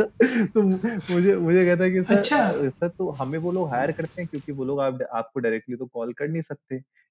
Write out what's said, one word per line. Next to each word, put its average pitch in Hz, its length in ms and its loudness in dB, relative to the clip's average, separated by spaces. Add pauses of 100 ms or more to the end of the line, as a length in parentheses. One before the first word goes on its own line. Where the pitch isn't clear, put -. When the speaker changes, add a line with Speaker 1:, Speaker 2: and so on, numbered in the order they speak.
Speaker 1:
<laughs> 233 440 2
तो - 160 2 (520)
मुझे, 185 220 4
मुझे 175 300 4
कहता 175 180 4
है 185 80 2
कि, 185 120 2
"सर, 202 100 2
Speaker 2:
अच्छा। 202 440 2
Speaker 1:
सर, 143 300 -2
तो 175 220 -6
हमें 139 300 -6
वो 175 120 -4
लोग 180 180 -2
हायर 131 220 0
करते 160 300 -8
हैं 170 100 -6
क्योंकि 147 200 -8
वो 135 140 -6
लोग 139 160 -2
आप, 131 180 -2 (140)
आपको 113 260 -4
डायरेक्टली 117 360 -2
तो 127 100 -10
कॉल 120 280 -8
कर 147 140 -6
नहीं 160 140 -4
सकते, 135 400 -10 (300)